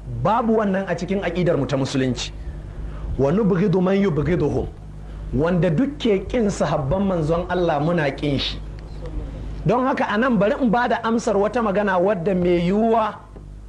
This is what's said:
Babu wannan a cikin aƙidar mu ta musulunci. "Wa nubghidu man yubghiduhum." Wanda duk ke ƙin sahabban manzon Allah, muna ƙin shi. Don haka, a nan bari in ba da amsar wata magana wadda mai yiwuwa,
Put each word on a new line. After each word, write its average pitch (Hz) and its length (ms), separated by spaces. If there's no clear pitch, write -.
Babu 220 340
wannan 196 300
a 175 80
cikin 190 260
aƙidar 170 360
mu 135 80
ta 139 120
musulunci. 131 540
"Wa 139 140
nubghidu 190 500
man 185 160
yubghiduhum." 156 720
Wanda 170 380
duk 277 260
ke 202 220
ƙin 247 200
sahabban 156 580
manzon 170 420
Allah, 170 320
muna 165 240
ƙin 143 240
shi. - 200
Don 226 200
haka, 269 280
a 208 40
nan 240 200
bari 202 240
in 247 80
ba 240 180
da 240 160
amsar 226 320
wata 208 280
magana 202 360
wadda 190 360
mai 175 340
yiwuwa, 220 460